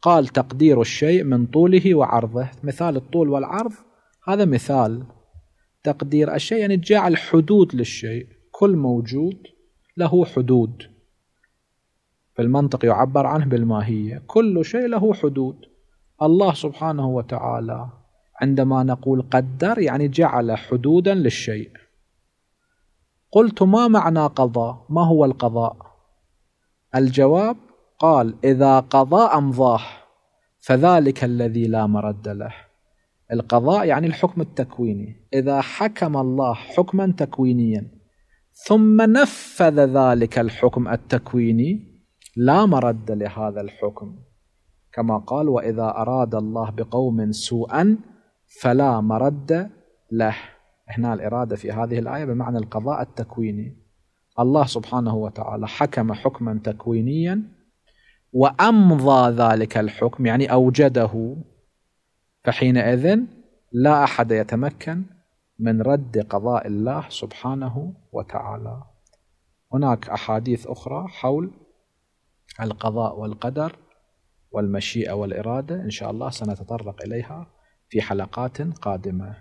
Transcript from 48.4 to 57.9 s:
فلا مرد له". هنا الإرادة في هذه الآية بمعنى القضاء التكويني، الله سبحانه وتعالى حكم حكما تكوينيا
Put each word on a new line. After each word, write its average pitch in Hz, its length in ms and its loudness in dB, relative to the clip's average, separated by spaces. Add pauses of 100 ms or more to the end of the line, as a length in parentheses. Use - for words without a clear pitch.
فلا 127 400 2
مرد 139 680 -2 (420)
له". 110 240 -2 (520)
هنا 117 260 -4
الإرادة 113 420 -6
في - 160 -10
هذه 117 280 -4
الآية 127 260 -8
بمعنى 120 320 -4
القضاء 113 440 -6
التكويني، 110 840 -8 (560)
الله 135 260 2
سبحانه 117 500 -4
وتعالى 107 520 -8
حكم 113 460 -4
حكما 113 500 -6
تكوينيا 131 800 -4 (880)